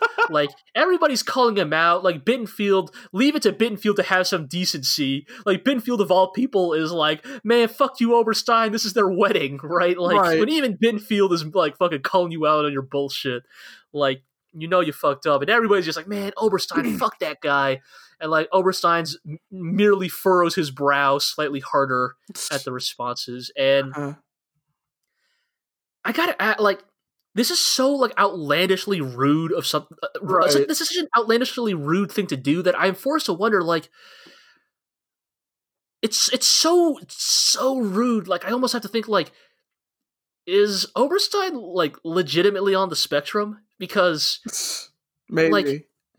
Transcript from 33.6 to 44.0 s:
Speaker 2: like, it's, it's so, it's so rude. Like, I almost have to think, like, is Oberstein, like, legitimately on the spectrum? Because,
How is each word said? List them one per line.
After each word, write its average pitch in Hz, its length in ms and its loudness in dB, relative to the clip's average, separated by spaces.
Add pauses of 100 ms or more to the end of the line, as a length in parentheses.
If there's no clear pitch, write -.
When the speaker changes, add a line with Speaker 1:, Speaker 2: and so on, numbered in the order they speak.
Speaker 2:
like, 165 280 -2 (2000)
it's, - 300 0
it's 254 160 0
so, 330 520 4
it's - 220 -14
so - 560 0
rude. 214 520 0
Like, 175 160 -2
I 202 60 -4
almost 247 200 0
have 240 120 -4
to 208 40 -10
think, 220 220 -4
like, 190 240 0 (1120)
is 196 480 2
Oberstein, 359 600 0
like, 175 500 -4
legitimately 185 680 0
on 190 140 0
the 165 80 -6
spectrum? 208 640 -4 (200)
Because, - 1120 -4 (180)